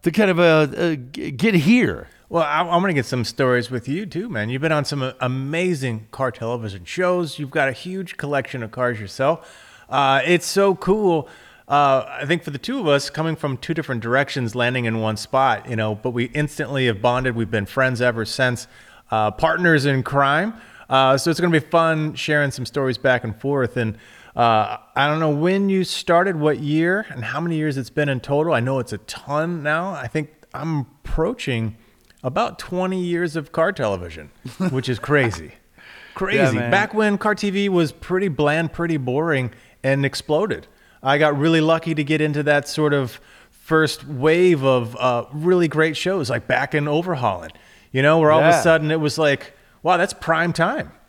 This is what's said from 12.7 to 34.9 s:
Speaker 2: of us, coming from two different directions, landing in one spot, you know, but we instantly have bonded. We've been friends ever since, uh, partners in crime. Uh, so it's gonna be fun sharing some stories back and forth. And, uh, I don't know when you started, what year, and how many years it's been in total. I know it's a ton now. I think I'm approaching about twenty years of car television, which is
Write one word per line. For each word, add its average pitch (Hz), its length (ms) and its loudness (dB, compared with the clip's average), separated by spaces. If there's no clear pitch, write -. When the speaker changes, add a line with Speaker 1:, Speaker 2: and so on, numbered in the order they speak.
Speaker 2:
of 185 80 -2
us, 143 220 2
coming 160 260 -4
from 135 220 -4
two - 160 -6
different 139 280 -4
directions, 120 520 -2
landing 123 320 0
in 113 140 -2
one 110 180 -2
spot, 131 500 0
you 123 80 -6
know, 110 200 -2
but 120 160 -6
we 120 140 -2
instantly 143 600 -4
have 107 160 0
bonded. 123 340 0
We've 113 140 -2
been 107 160 -2
friends 127 360 0
ever 117 220 0
since, 123 440 -2
uh, 107 220 2
partners 160 560 2
in 135 160 2
crime. 143 500 0
Uh, 135 280 4
so 165 140 0
it's 151 80 -2
gonna 175 120 2
be 160 80 4
fun 160 540 0
sharing 143 380 0
some 127 160 -8
stories 131 320 -2
back 127 240 2
and 107 180 -6
forth. 135 360 -2
And, 110 200 -2
uh, 113 420 2
I 139 120 2
don't 151 120 0
know 160 100 2
when 180 380 0
you 190 160 2
started, 175 540 0
what 147 220 0
year, 165 500 0
and 127 160 -10
how 139 160 -6
many 170 160 -4
years 151 200 -2
it's 123 120 -6
been 147 180 -2
in 131 140 -2
total. 151 320 0
I 117 80 2
know 131 180 0
it's 117 140 -6
a 104 60 -8
ton 156 640 -6
now. 160 280 -2
I 143 180 -10
think 151 220 -6
I'm 151 260 -4
approaching 127 720 -2
about 151 340 -4
twenty 185 440 -4
years 175 340 -2
of 151 160 -8
car 170 220 0
television, 90 580 -6
which 131 180 -2
is 120 120 -2